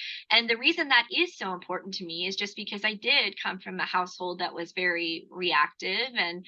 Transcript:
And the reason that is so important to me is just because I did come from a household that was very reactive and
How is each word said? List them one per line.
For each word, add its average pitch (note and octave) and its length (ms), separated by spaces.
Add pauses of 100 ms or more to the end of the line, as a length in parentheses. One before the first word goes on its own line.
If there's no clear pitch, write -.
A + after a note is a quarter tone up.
(300)
And A3+ 180
the A3+ 80
reason D#4 340
that B3 200
is E4+ 260
so F#3+ 160
important F#3 420
to F#3+ 120
me E3+ 220
is G3 80
just G3+ 180
because G#3 300
I G#3+ 100
did A3+ 480
come F#3+ 160
from F#3 220
a D#3 40
household F3+ 540
that F3 160
was E3+ 160
very E3+ 600
reactive F#3 840
and F3+ 320